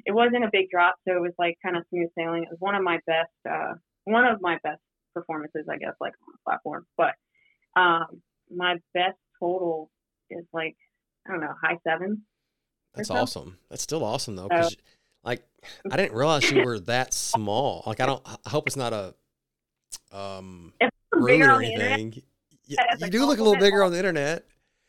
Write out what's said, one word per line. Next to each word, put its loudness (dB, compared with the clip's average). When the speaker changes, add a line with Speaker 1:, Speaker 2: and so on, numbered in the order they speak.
Speaker 1:
It -2
wasn't 4
a 0
big 2
drop, 4
so 2
it 0
was, -4
like, 0
kinda -2
smooth -2
sailing. -2
It -12
was -14
one -2
of 0
my 0
best, 0
uh, -4
one 4
of 2
my 0
best -6
performances, -8
I -6
guess, -8
like, -6
on -20
the -20
platform. -6
But, 2
um, 2
my -2
best 0
total -2
is, -12
like, -6
I -10
don't -4
know, -6
high 0
sevens -2
or -6
Speaker 2:
That's -6
Speaker 1:
so. -2
Speaker 2:
awesome. -4
That's -8
still -4
awesome, -4
though, -8
Speaker 1:
So 0
Speaker 2:
'cause, 2
like, -6
I -2
didn't 0
realize 2
you 4
were -4
that -2
small. -2
Like, -6
I 2
don't, -2
I -16
hope 0
it's -4
not -2
a, -6
um, -12
Speaker 1:
If 2
I'm 4
Speaker 2:
rude 2
Speaker 1:
bigger 6
Speaker 2:
or 8
Speaker 1:
on 4
the -2
internet, -2
Speaker 2:
anything. -10
Y-, -8
Speaker 1:
that's 0
Speaker 2:
you -4
Speaker 1:
a -4
Speaker 2:
do 2
look 4
a 0
little 8
Speaker 1:
compliment. 2
Speaker 2:
bigger 6
on 4
the -2
internet. -2